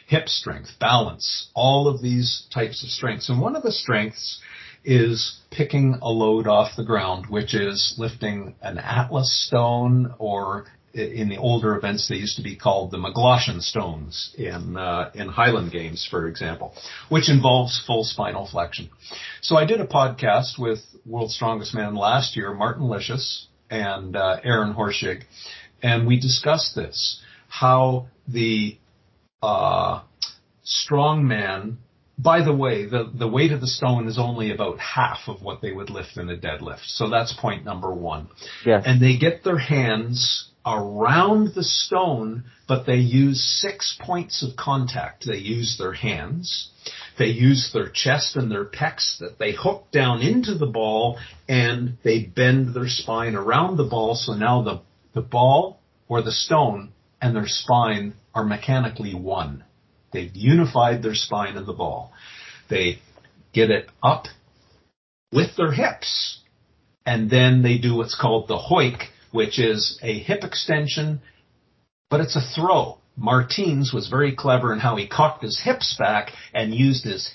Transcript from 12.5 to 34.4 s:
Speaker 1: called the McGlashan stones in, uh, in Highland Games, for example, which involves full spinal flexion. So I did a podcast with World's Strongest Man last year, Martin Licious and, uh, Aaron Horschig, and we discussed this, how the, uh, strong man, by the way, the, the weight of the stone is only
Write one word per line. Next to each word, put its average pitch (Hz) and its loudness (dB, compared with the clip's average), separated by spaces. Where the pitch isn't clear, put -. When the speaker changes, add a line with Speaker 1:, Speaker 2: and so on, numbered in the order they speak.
Speaker 1:
called 98 0
the 95 -8
McGlashan 104 2
stones 80 -8
in, 87 -8
uh, 87 -4
in 101 -10
Highland 107 2
Games, 82 -8
for 85 -4
example, 82 -10
which 156 4
involves 127 4
full 113 0
spinal 98 -6
flexion. - -8
So 165 2
I 156 6
did 208 2
a - -4
podcast 127 2
with 113 -2
World's 113 -6
Strongest 113 -4
Man 104 -4
last 113 0
year, 101 -6
Martin 123 -2
Licious 117 -6
and, 98 -6
uh, 95 0
Aaron 107 2
Horschig, 101 -4
and 117 2
we 123 6
discussed 147 0
this, - -6
how 127 4
the, 113 0
uh, 95 0
strong 147 2
man, 104 -4
by 165 6
the 147 4
way, 120 0
the, 117 -4
the 117 -2
weight 139 4
of 143 -2
the 127 -4
stone 123 0
is 110 -4
only 113 -2